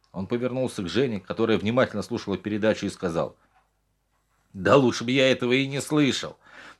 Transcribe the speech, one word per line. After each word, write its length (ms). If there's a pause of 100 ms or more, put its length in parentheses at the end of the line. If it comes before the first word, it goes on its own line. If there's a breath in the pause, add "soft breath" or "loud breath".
(120)
Он 140
повернулся 560
к 60
Жене, 320
которая 380
внимательно 440
слушала 360
передачу, 480
и 40
сказал: 460 (1160)
«Да 240
лучше 280
бы 60
я 200
этого 220
и 140
не 140
слышал. 560 (440 loud breath)